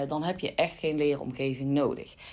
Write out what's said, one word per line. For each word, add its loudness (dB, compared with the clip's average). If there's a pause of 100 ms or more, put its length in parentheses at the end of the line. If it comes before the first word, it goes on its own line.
dan 0
heb -2
je -4
echt 2
geen 0
leeromgeving 0
nodig. 2 (180)